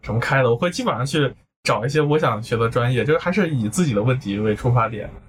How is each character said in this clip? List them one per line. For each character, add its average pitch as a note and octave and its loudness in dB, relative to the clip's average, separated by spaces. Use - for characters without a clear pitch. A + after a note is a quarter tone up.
什 - -8
么 A2 0
开 C3+ 0
的， B2 4
我 A#2+ 2
会 F3 0
基 B3+ -4
本 G3 0
上 A#2+ -4
去 C#3 0
找 A2+ 0
一 B2+ -2
些 D3+ 0
我 D3 2
想 A#2+ 0
学 A#2 -4
的 A2+ 2
专 A#2+ 0
业， A#2+ 0
就 D3 2
是 E3 4
还 - -4
是 F#3 2
以 A#2+ 0
自 F3 0
己 C#3+ 2
的 G2+ 2
问 B2+ 2
题 G2+ -4
为 G#2+ 0
出 B2 0
发 A#2 2
点。 G#2+ -10